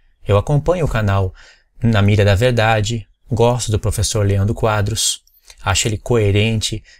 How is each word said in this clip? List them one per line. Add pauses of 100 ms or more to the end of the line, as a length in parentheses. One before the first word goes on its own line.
(260)
Eu
acompanho
o
canal (480)
Na
Mira
da
Verdade, (220)
gosto
do
professor
Leandro
Quadros, (380)
acho
ele
coerente, (160)